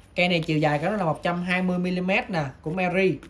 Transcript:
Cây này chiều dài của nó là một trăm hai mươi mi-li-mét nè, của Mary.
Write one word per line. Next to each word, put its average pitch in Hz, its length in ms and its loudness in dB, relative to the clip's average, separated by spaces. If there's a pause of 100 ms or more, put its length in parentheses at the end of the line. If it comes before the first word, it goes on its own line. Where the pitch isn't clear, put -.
(160)
Cây 180 120 2
này 170 180 2
chiều 156 120 2
dài 147 200 2
của 160 100 -2
nó 214 80 0
là 196 80 -2
một 151 180 -2
trăm 175 200 -2
hai 180 200 0
mươi 180 160 0
mi-li-mét 180 520 0
nè, 160 140 0 (180)
của 156 80 -6
Mary. 180 480 0 (120)